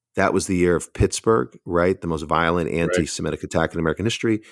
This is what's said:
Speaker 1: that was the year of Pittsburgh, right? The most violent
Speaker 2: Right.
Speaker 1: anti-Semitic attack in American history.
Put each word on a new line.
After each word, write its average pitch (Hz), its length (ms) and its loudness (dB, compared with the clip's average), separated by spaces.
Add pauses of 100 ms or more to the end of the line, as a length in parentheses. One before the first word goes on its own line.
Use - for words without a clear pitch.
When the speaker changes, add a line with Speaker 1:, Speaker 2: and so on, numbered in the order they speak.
(160)
Speaker 1:
that 95 180 2
was 90 140 0
the 95 80 0
year 87 200 4
of - 160 -6
Pittsburgh, 113 720 0
right? 87 340 2
The 85 100 -8
most 80 160 -4
violent 82 460 0
Speaker 2:
Right. 80 100 -2
Speaker 1:
anti-Semitic 82 640 -2
attack 82 300 -2
in 85 80 -6
American 82 240 -2
history. 110 480 -2